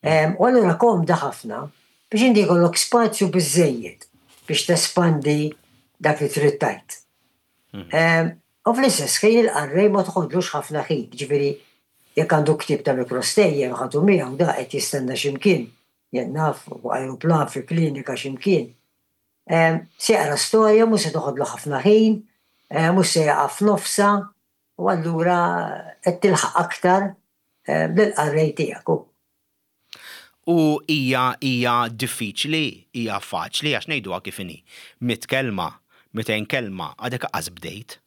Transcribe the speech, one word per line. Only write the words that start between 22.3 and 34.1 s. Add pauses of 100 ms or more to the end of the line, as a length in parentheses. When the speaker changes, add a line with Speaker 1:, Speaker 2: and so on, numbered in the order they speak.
Speaker 1:
ehm,
mhux
se
jaqa'
f'nofsa, (680)
u
allura (640)
qed
tilħaq
aktar, (540)
ehm,
lill-qarrej
tiegħek. (1500)
Speaker 2:
U (280)
hija,
hija (140)
diffiċli, (280)
hija
faċli,
għax
ngħiduha